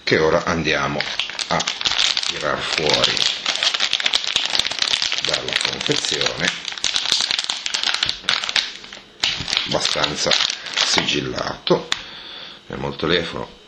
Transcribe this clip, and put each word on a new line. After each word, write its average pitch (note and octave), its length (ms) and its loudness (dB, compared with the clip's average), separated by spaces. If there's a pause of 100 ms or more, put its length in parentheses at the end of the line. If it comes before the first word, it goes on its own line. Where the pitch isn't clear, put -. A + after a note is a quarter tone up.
che G#2+ 160 4
ora D#2+ 260 4
andiamo D2 560 2 (460)
a - 180 0 (600)
tirar D2 320 0
fuori - 560 2 (2000)
dalla - 280 0 (160)
confezione, D2+ 800 0 (3250)
abbastanza D2+ 680 2 (540)
sigillato. - 1040 0 (760)
Abbiamo C#2 240 -4
il C#2+ 60 -6
telefono E2 720 0